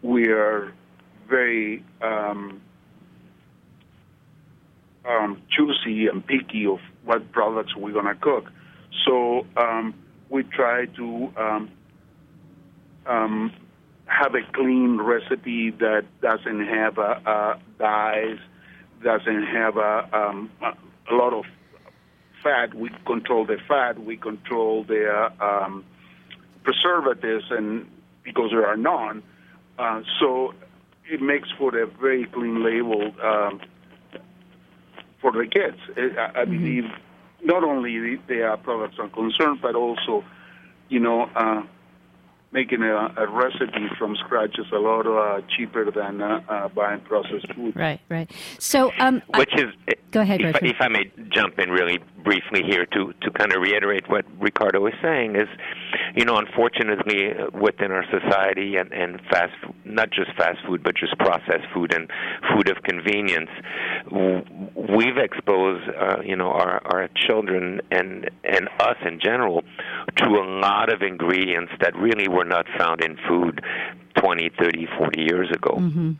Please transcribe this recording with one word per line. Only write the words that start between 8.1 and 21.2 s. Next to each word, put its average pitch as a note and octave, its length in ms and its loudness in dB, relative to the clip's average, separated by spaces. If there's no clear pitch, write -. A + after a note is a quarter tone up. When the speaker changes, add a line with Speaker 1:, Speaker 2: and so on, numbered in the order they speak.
Speaker 1:
cook. C3 340 0
So, B2 400 2
um, A2+ 360 0
we C3+ 140 0
try B2 420 0
to, A#2+ 500 -8
um, G#2+ 340 -4
um, A2+ 460 0
have C3 300 2
a B2 60 2
clean B2+ 480 4
recipe A#2 720 -2
that G#2+ 340 0
doesn't A2 440 -2
have, A2 320 0
uh, G#2+ 280 0
uh, G#2+ 320 0
dyes, G#2+ 600 0
doesn't A2 400 0
have, A2 340 0
uh, G#2+ 260 2
um, G#2 360 -2
a, A#2 120 -4
a - 20 0
lot B2 200 4